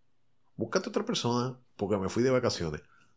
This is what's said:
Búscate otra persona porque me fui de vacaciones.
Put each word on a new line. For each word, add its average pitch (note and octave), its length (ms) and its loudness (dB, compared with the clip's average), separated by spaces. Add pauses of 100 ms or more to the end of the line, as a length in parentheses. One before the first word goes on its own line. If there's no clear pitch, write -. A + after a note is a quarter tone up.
(560)
Búscate F#3 340 -2
otra G#3+ 140 -2
persona B2 540 -2 (180)
porque G2+ 220 0
me F#2+ 100 0
fui A2 140 2
de C3 80 4
vacaciones. G#2 520 0 (340)